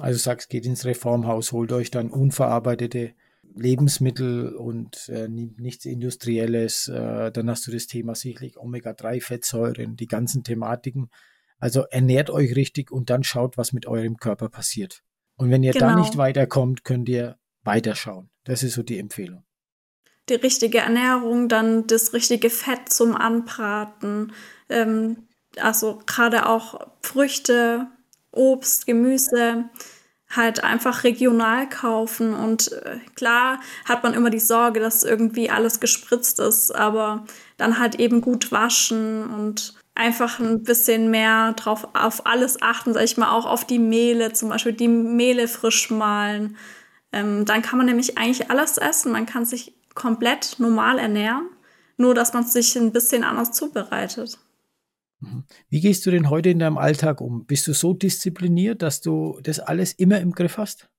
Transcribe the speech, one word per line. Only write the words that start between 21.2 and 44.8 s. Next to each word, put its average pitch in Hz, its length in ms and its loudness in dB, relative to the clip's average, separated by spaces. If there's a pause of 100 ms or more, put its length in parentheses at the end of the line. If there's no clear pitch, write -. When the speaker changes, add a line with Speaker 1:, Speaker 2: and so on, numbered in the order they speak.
Speaker 2:
dann 226 380 2
das 226 260 2
richtige 233 380 2
Fett 247 400 -4
zum 233 260 4
Anbraten, 214 1160 -4 (360)
ähm, 220 600 0 (300)
also 220 480 -2
gerade 233 400 2
auch 226 400 -2 (160)
Früchte, 247 840 0 (420)
Obst, 262 560 2
Gemüse, 240 800 2 (640)
halt 233 320 0
einfach 240 420 0
regional 240 640 2
kaufen. 226 640 -2
Und, 220 380 0
äh, - 260 -10 (180)
klar 247 440 2 (240)
hat 240 180 0
man 233 120 2
immer 233 160 4
die 220 100 0
Sorge, 226 400 2
dass 226 220 0
irgendwie 226 480 2
alles 226 300 0
gespritzt - 580 0
ist, - 360 2
aber 214 500 0 (320)
dann 233 220 2
halt 247 180 0
eben 233 240 4
gut 247 320 0
waschen 220 760 0
und 214 460 -6 (200)
einfach 233 440 0
ein 226 240 0
bisschen 226 480 2
mehr 220 440 4
drauf, 220 400 -4
auf - 320 0
alles 247 360 2
achten, 233 320 0
sag 220 80 2
ich 233 140 0
mal, 233 200 2
auch 233 80 0
auf - 220 0
die 240 140 2
Mehle, 226 520 4
zum 220 160 -2
Beispiel 220 240 -2
die 233 160 0